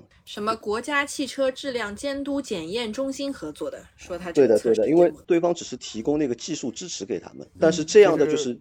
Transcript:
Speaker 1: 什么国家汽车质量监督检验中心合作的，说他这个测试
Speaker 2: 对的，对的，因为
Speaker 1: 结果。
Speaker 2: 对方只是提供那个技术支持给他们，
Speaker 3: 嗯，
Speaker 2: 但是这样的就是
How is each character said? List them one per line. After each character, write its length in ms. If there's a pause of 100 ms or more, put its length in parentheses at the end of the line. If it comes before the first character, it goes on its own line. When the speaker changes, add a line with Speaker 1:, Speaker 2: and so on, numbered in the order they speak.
(240)
Speaker 1:
什 180
么 140
国 240
家 260
汽 180
车 280
质 180
量 240
监 300
督 180
检 260
验 240
中 200
心 200
合 200
作 180
的， 100 (140)
说 240
他 140
这 160
个 100
测 160
试 0
Speaker 2:
对 0
的， 80
对 40
的， 40
因 60
为 100
Speaker 1:
结 60
果。 120
Speaker 2:
对 140
方 160
只 100
是 120
提 260
供 160
那 80
个 80
技 180
术 160
支 200
持 160
给 160
他 120
们， 140
Speaker 3:
嗯， 140
Speaker 2:
但 120
是 120
这 160
样 180
的 80
就 100
是 240